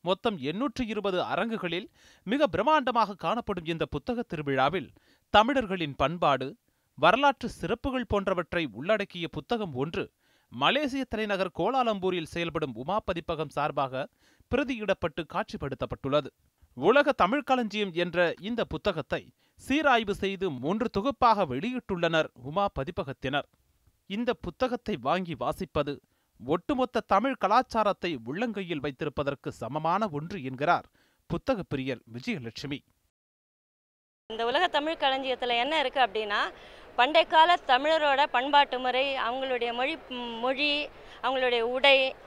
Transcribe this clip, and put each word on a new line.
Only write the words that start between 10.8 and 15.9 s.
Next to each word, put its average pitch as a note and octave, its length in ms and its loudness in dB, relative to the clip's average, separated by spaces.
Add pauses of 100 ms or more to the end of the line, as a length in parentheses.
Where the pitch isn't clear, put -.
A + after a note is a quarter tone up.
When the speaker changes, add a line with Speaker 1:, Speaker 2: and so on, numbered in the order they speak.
Speaker 1:
தலைநகர் G3+ 540 -2
கோலாலம்பூரில் F#3 760 0
செயல்படும் D#3+ 400 -4
உமா D#3 300 -4
பதிப்பகம் E3 440 -4
சார்பாக C#3 600 -2 (460)
பிரதியிடப்பட்டு G#3+ 680 -2 (100)
காட்சிப்படுத்தப்பட்டுள்ளது. C#3 920 -2 (480)